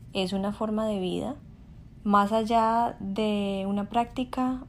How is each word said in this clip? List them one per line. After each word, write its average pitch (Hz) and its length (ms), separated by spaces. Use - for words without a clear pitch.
es 190 220
una 196 180
forma 214 360
de 208 120
vida, 185 360
más 202 300
allá 226 680
de 202 680
una 202 240
práctica, 254 800